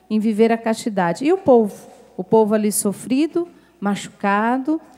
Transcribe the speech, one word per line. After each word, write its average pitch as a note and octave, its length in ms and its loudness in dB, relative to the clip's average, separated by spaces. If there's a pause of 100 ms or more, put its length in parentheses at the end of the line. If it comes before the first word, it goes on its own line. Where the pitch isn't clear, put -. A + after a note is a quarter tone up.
(100)
em G#3+ 80 0
viver A3 340 2
a A3+ 60 0
castidade. G#3+ 680 -4
E D#4+ 80 2
o F#4+ 60 0
povo? A#3 360 4 (420)
O F#3+ 60 -10
povo A3 320 2
ali G#3+ 160 0
sofrido, C#4+ 800 -2 (320)
machucado, A3 960 -2 (200)